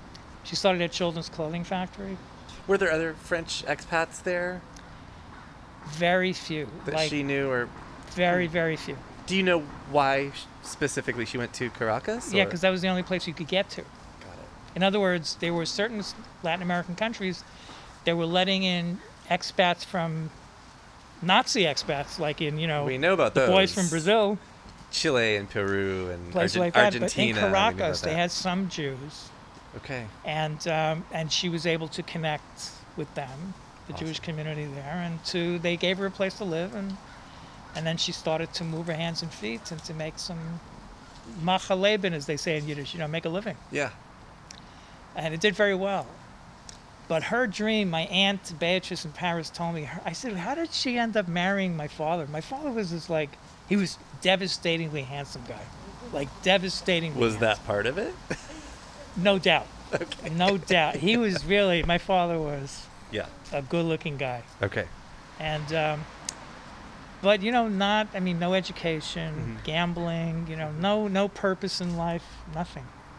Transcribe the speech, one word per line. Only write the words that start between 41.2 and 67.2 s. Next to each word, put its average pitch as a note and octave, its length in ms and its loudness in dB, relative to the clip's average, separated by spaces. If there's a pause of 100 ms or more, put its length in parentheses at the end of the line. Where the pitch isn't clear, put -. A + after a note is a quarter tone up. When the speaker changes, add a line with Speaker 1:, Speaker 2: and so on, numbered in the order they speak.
Speaker 1:
machaleben, F#3+ 720 2
as D3 140 -4
they D#3 100 -2
say D#3 220 0
in D3 100 -4
Yiddish, C#3+ 260 -6
you F3 60 -6
know, D#3 80 -2
make D#3+ 180 -4
a E3 40 -2
living. F#3 260 -4 (160)
Speaker 2:
Yeah. C#3+ 200 -2 (1200)
Speaker 1:
And D#3 180 -2
it E3 60 -2
did G#3 160 4
very G3+ 200 6
well. F#3+ 300 0 (1080)
But D#3+ 120 2
her A#3+ 220 2
dream, G#3 440 2
my E3 140 2
aunt F#3+ 540 4
Beatrice F3 460 0
in D#3 80 -8
Paris E3+ 380 -2
told E3+ 260 -4
me, D3+ 80 -4
her, D3 220 -8
I E3+ 80 -4
said, B3 240 -6
"How G#3 180 -4
did E4 160 -2
she A#3+ 260 0
end A3+ 200 0
up G3 100 2
marrying F3+ 480 2
my D3+ 140 -4
father?" D#3+ 360 -2
My D3+ 140 -6
father C4+ 320 -6
was G#3+ 200 -2
this, E3+ 180 -6
like, D#3 220 0 (360)
he F#3+ 80 2
was F#3+ 220 2 (240)
devastatingly E3 840 0
handsome C#3 420 -10
guy. A2+ 140 -10 (540)
Like, C#3+ 160 -2 (120)
devastatingly F3 800 4
Speaker 2:
Was A2+ 140 6
Speaker 1:
handsome. G#2+ 160 4
Speaker 2:
that - 180 0
part G#2 180 2
of C#3+ 120 0
it? D4+ 160 -2 (160)
<laughs> - 80 -4 (800)
Speaker 1:
No G3 200 6
doubt. D#3 300 4 (260)
Speaker 2:
Okay. E3+ 360 -4
Speaker 1:
No F3+ 280 4
doubt. D#3+ 380 4
He F#3+ 220 4
was G#3 260 2
really, F#3 400 6
my E3+ 140 4
father F3 420 2
was C#3+ 460 -6 (260)
Speaker 2:
Yeah. G#2 140 -2 (260)
Speaker 1:
a C#3+ 100 -2
good-looking D#3+ 540 0
guy. B2+ 280 -4 (200)
Speaker 2:
Okay. G2+ 220 0 (520)
Speaker 1:
And, D3+ 380 -4
um, D#3 300 2 (1160)